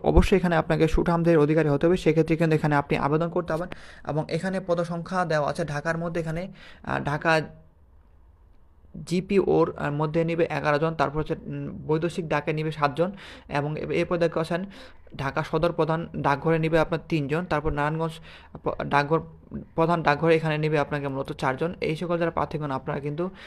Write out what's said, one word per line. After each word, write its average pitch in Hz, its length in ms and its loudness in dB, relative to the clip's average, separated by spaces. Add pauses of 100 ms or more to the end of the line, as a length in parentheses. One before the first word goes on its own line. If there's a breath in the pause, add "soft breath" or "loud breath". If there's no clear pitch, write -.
অবশ্যই 175 340 6
এখানে 175 200 2
আপনাকে 160 320 2
সুঠামদের 170 500 4
অধিকারী 151 300 4
হতে 143 180 2
হবে, 180 100 4
সেক্ষেত্রে 160 400 2
কিন্তু 156 200 4
এখানে 151 180 2
আপনি 143 240 2
আবেদন 156 300 0
করতে 170 240 -4
হবেন। 170 160 -4 (400 loud breath)
এবং 147 200 -2
এখানে 185 380 -4
পদসংখ্যা 170 580 -2
দেওয়া 151 260 0
আছে 156 140 -4
ঢাকার 151 340 -4
মধ্যে, 170 220 -2
এখানে, 165 280 -6 (360 loud breath)
আহ, 135 200 -2
ঢাকা 156 360 2 (1700)
জিপিওর 165 840 2
মধ্যে 156 340 0
নিবে 165 200 0
এগারো 147 340 0
জন, 160 160 0
তারপর 143 240 0
হচ্ছে, 156 180 -4 (100)
উম, 143 220 -8 (180)
বৈদেশিক 160 420 -2
ডাকে 151 240 0
নিবে 156 200 -4
সাতজন 151 380 0 (380 loud breath)
এবং 147 300 -2
এ-, 151 140 -6
এরপর 170 240 0
দেখতে 165 220 0
পাচ্ছেন 170 260 -2 (520 loud breath)
ঢাকা 135 260 -4
সদর 165 300 0
প্রধান 165 440 0
ডাকঘরে 147 420 2
নিবে 160 200 2
আপনার 156 300 2
তিনজন, 156 360 0
তারপর 156 280 -2
নারায়ণগঞ্জ 156 400 -2 (520 loud breath)
প-, - 200 -4
ডাকঘর, 143 360 2 (540)
প্রধান 165 280 2
ডাকঘরে 156 320 4
এখানে 156 240 0
নিবে 151 200 2
আপনাকে 143 300 -2
মূলত 135 240 -6
চারজন। 151 480 -2
এই 160 160 -2
সকল 175 220 -2
যারা 165 120 0
প্রার্থীগণ 151 400 -4
আপনারা 147 300 -4
কিন্তু 147 300 -4 (160 loud breath)